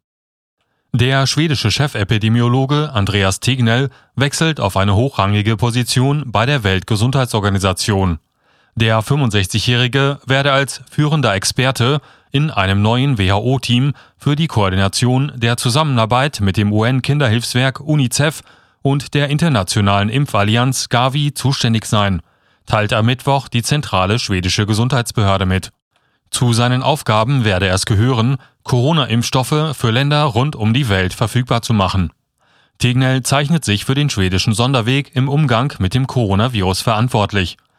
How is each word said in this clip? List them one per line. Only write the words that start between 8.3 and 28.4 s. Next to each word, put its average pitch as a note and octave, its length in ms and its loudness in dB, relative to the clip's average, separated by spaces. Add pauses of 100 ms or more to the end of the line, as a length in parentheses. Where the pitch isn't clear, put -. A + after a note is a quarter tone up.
Der A2 260 2
fünfundsechzigjährige B2 1200 0
werde C3+ 280 2
als C3+ 360 -2
führender D3 440 0
Experte B2 640 0 (320)
in D3 180 0
einem G2 320 0
neuen A#2+ 360 2
W-H-O-Team A#2+ 760 0 (260)
für C#3+ 200 -2
die D#3+ 100 -2
Koordination G#2+ 880 0
der A#2 220 0
Zusammenarbeit B2+ 840 0
mit G2+ 160 0
dem G#2 160 2
U-N-Kinderhilfswerk B2+ 1080 0
unicef D3 600 0 (400)
und C#3 340 -2
der C#3+ 120 2
internationalen G#2 800 2
Impfallianz A#2+ 800 0
Gavi C3+ 460 0
zuständig A#2 540 -2
sein, G2 340 0 (460)
teilt G#2+ 260 0
am A2+ 140 2
Mittwoch C#3 420 -2
die A#2 140 -2
zentrale G#2 540 0
schwedische F#2 480 -2
Gesundheitsbehörde G#2+ 800 0
mit. F#2 260 -2 (600)
Zu A#2+ 220 0
seinen B2 300 0
Aufgaben B2 600 0
werde F#2+ 220 0
es F#2 180 0
gehören, A#2+ 520 2 (260)